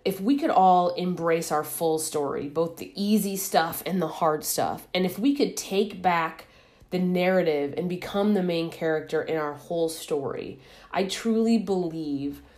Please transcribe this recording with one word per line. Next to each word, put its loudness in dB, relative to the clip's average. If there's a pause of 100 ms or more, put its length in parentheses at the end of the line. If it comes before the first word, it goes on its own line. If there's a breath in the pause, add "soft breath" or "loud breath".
if -2
we 2
could 0
all 6
embrace 0
our 0
full 0
story, -4
both -2
the -12
easy 2
stuff 0
and 0
the 0
hard 0
stuff, -4
and 2
if -4
we 2
could 0
take -2
back 0 (440 soft breath)
the 0
narrative 2
and -2
become 0
the 2
main 0
character -2
in -2
our -4
whole -2
story, -6 (340 loud breath)
I 0
truly 2
believe -2 (140 soft breath)